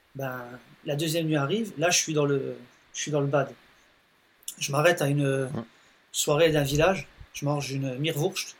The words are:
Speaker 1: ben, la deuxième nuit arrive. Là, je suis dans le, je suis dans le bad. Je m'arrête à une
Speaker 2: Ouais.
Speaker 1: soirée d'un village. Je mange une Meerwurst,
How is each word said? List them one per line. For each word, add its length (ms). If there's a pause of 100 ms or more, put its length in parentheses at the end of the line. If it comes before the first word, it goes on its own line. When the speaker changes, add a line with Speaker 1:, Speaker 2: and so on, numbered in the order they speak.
(160)
Speaker 1:
ben, 260 (440)
la 100
deuxième 320
nuit 80
arrive. 420
Là, 120
je 80
suis 160
dans 120
le, 300 (380)
je 80
suis 100
dans 100
le 60
bad. 240 (1040)
Je 140
m'arrête 300
à 60
une 180 (200)
Speaker 2:
Ouais. 40 (640)
Speaker 1:
soirée 400
d'un 120
village. 440 (260)
Je 120
mange 260
une 260
Meerwurst, 640